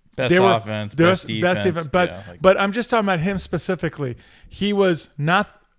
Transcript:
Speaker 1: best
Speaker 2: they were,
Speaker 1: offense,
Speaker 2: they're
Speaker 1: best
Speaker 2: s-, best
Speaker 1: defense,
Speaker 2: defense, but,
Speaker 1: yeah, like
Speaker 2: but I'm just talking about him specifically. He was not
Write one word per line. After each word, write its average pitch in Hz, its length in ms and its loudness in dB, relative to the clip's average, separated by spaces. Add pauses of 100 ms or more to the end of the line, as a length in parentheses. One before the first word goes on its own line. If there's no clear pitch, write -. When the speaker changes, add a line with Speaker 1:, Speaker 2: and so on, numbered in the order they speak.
(180)
Speaker 1:
best 131 160 2
Speaker 2:
they 185 80 6
were, 190 120 4
Speaker 1:
offense, 107 420 -4
Speaker 2:
they're 165 160 4
Speaker 1:
best 180 180 -2
Speaker 2:
s-, - 120 -2
best 180 220 0
Speaker 1:
defense, - 0 -
Speaker 2:
defense, 165 240 -2
but, 180 220 0
Speaker 1:
yeah, 95 180 -14
like - 140 -18
Speaker 2:
but 190 180 6
I'm 196 140 0
just 233 160 -4
talking 226 160 0
about 190 160 0
him 190 160 -2
specifically. 151 800 -6 (320)
He 202 240 -2
was 190 440 0
not 170 300 0 (320)